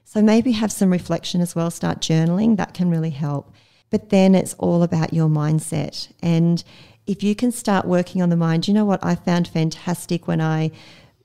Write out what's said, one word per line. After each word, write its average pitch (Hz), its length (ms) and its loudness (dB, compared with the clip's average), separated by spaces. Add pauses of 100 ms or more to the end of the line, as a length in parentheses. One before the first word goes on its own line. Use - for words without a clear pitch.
So - 180 -2
maybe 220 300 4
have 214 200 -2
some 190 200 2
reflection 170 500 -2
as 170 140 -4
well, 165 160 -2
start 165 300 -4
journaling, 175 560 2
that - 160 -4
can 175 160 -2
really 160 200 0
help. 143 420 -6 (380)
But - 200 -4
then 190 260 6
it's - 200 0
all 175 280 2
about 170 300 -2
your 160 160 2
mindset. 156 800 -2 (120)
And 170 420 2 (440)
if 202 160 -4
you 208 100 2
can 247 180 -2
start 196 360 -2
working 180 340 0
on 175 80 2
the 170 60 2
mind, 165 320 0
you 202 60 2
know 214 120 2
what 190 180 -2
I 175 120 0
found 175 320 -2
fantastic 170 800 -4
when 165 140 -2
I 156 300 -2 (540)